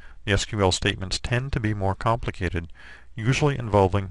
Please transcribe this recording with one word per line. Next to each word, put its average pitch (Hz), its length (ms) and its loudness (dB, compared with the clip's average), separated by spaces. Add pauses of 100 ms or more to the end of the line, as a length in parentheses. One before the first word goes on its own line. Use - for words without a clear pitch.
(260)
the 104 80 2
S 98 100 4
Q 104 180 -4
L 92 100 6
statements 95 480 -2
tend 127 340 -2
to 139 60 -2
be 107 140 0
more 98 200 0
complicated, 92 800 -2 (420)
usually 131 420 0
involving 98 540 2